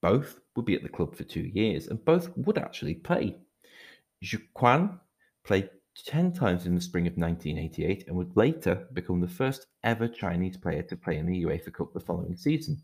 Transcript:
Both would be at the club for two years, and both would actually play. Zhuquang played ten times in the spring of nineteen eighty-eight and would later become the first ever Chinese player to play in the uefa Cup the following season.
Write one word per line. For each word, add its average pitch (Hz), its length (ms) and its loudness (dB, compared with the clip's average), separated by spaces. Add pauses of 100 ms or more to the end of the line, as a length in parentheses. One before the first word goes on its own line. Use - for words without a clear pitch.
Both 110 380 2 (160)
would 117 100 -2
be 98 100 2
at - 60 -4
the - 80 -10
club - 240 -4
for - 120 -12
two 82 280 -6
years, 104 340 0
and - 180 -6
both 175 320 2
would 202 200 0
actually - 380 -4
play. - 400 -2 (880)
Zhuquang 131 720 2 (460)
played - 260 2 (360)
ten 175 260 2
times 90 340 2
in 87 80 2
the 87 80 2
spring 87 240 0
of 85 120 -2
nineteen 82 400 -2
eighty-eight 80 500 -4
and 90 80 -6
would 90 200 -2
later 107 580 4
become 90 260 -2
the 90 80 2
first 131 400 -2 (160)
ever 113 240 2
Chinese 92 480 -2
player 80 280 -2
to - 120 -8
play 80 220 -2
in 78 80 -2
the 90 180 0
uefa 82 300 -2
Cup - 200 -8
the 85 60 -8
following 87 380 -6
season. 151 460 -2